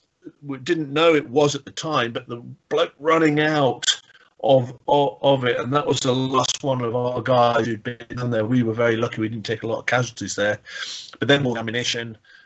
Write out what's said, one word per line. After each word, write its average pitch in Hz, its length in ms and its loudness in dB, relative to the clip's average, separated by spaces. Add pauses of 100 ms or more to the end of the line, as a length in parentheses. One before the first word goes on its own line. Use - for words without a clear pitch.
(440)
We 139 140 -10
didn't 147 360 -2
know 160 220 4
it 139 140 0
was 143 260 2
at 135 80 -12
the - 80 -18
time, 135 400 -2
but 120 160 -10
the 120 140 -10 (260)
bloke 165 320 0
running 156 400 2
out 151 460 0 (580)
of, 131 340 2 (100)
of, 139 340 2
of 135 240 2
it, 120 120 0
and 123 160 -4
that 147 140 0
was 139 140 0
the 131 120 2
last 131 480 -2
one 131 200 -2
of 117 120 -4
our 123 280 -2
guys 120 440 4
who'd 113 160 -4
been 120 160 -8 (140)
in 123 180 -4
there. 110 160 0
We 127 160 2
were 110 120 0
very 117 240 2
lucky; 113 240 -4
we 110 80 -2
didn't 110 160 -10
take 113 180 -4
a 110 40 -6
lot 110 120 -4
of - 60 -14
casualties 117 500 -2
there, 104 240 0 (600)
but 120 100 0
then 143 120 4
more 120 160 -2
ammunition, 113 600 -6 (280)